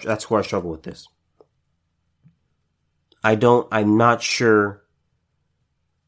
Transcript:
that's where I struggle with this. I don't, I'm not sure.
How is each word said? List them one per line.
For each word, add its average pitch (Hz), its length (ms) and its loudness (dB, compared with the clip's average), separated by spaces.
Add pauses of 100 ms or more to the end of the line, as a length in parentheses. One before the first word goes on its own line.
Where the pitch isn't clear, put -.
that's 107 260 -6
where 107 100 0
I 92 40 -4
struggle 87 260 -6
with 78 140 -14
this. - 240 -18 (2250)
I 110 100 2
don't, 120 380 2
I'm 107 240 2
not 117 260 2
sure. 104 600 0 (1200)